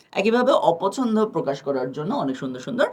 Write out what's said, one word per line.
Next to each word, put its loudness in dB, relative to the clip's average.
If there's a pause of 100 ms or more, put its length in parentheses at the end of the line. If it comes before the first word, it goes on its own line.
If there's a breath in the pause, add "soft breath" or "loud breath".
(120 soft breath)
একইভাবে 2
অপছন্দ 2
প্রকাশ -4
করার -2
জন্য -4
অনেক -2
সুন্দর -8
সুন্দর 0